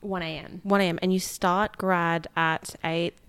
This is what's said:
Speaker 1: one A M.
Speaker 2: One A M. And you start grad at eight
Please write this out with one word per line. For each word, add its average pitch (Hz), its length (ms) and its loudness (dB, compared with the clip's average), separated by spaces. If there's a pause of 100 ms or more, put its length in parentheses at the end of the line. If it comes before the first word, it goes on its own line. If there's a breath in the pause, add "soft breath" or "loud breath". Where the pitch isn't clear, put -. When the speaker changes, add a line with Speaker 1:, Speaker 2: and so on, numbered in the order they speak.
Speaker 1:
one 190 200 -4
A 160 160 -6
M. - 260 -14
Speaker 2:
One 196 180 4
A 190 40 4
M. 170 160 0
And 185 120 2
you 185 60 2
start 190 580 0
grad 170 580 0
at 160 480 0
eight 170 300 -2 (160)